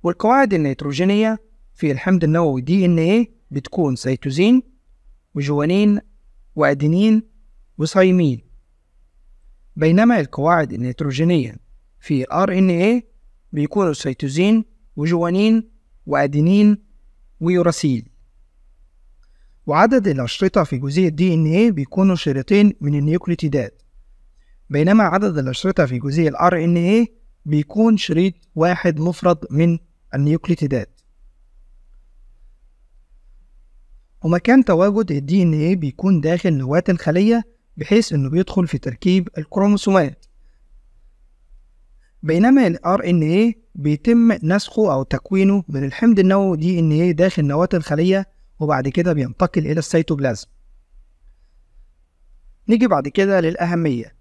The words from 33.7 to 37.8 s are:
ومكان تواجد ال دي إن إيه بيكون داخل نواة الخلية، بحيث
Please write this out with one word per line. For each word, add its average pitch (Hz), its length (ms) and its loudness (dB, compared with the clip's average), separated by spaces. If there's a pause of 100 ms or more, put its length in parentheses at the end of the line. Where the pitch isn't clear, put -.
ومكان 233 420 4
تواجد 196 460 0
ال 143 140 -4
دي 180 180 2
إن 160 100 2
إيه 160 220 0
بيكون 170 460 0
داخل 165 320 0
نواة 139 360 0
الخلية، 190 580 0 (300)
بحيث 202 360 0